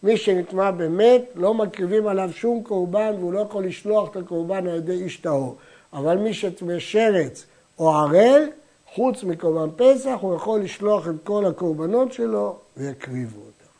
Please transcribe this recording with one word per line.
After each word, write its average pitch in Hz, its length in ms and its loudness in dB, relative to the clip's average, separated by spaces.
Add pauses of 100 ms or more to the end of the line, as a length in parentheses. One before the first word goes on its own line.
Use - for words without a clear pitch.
מי 214 140 4
שנטמא 190 540 0
במת, 185 500 4 (140)
לא 190 180 2
מקריבים 208 540 0
עליו 190 260 -2
שום 233 300 -2
קורבן, 208 560 -2
והוא 175 140 -4
לא 196 60 -2
יכול 208 260 -4
לשלוח 208 460 -2
את - 40 -14
הקורבן 180 520 -4
על 175 80 -4
ידי 165 180 -4
איש 180 240 -6
טהור. 135 380 -4 (380)
אבל 151 240 0
מי 214 160 -2
שטמא 175 460 -6
שרץ 202 640 0 (340)
או 160 160 4
ערל, 214 540 6 (440)
חוץ 233 300 0
מקורבן 160 520 -2
פסח, 262 460 4
הוא 190 140 -2
יכול 214 240 -2
לשלוח 202 480 0
את 165 160 -4
כל 208 220 0
הקורבנות 180 680 0
שלו 208 440 -4 (200)
ויקריבו 127 600 -8
אותם. - 400 -20